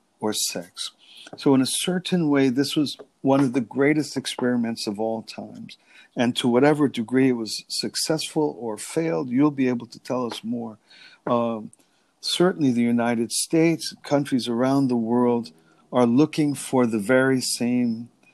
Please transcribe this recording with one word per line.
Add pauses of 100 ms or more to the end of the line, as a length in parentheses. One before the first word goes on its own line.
(180)
or
sex." (460)
So
in
a
certain
way,
this
was (240)
one
of
the
greatest
experiments
of
all
times. (400)
And
to
whatever
degree
it
was
successful
or
failed,
you'll
be
able
to
tell
us
more. (480)
Um, (500)
certainly
the
United
States,
countries
around
the
world (400)
are
looking
for
the
very
same (260)